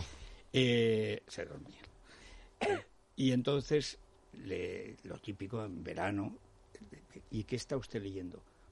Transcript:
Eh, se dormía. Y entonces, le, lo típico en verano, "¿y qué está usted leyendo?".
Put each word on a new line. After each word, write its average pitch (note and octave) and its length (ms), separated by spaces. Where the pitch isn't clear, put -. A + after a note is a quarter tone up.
Eh, A2+ 720
se - 200
dormía. C#2+ 340
Y C3 160
entonces, C#3 680
le, F#2 600
lo F#2+ 140
típico G#2 480
en F#2 180
verano, G2+ 520
"¿y A2 120
qué B2+ 140
está - 200
usted A#2 240
leyendo?". F#2+ 400